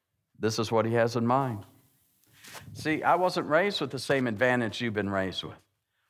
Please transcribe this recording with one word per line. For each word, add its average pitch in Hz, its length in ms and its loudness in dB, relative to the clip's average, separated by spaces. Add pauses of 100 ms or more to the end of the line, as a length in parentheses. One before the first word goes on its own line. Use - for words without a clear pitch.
(380)
This 113 200 0
is 107 120 -2
what 110 140 4
he 113 80 0
has 117 240 2
in 117 100 0
mind. 123 380 0 (1080)
See, 151 280 -2
I 143 120 4
wasn't 175 340 0
raised 190 320 2
with 135 100 -4
the 139 80 -6
same 135 280 0
advantage 120 560 0
you've 117 100 -2
been 101 160 -2
raised 95 340 -2
with. - 140 -12 (540)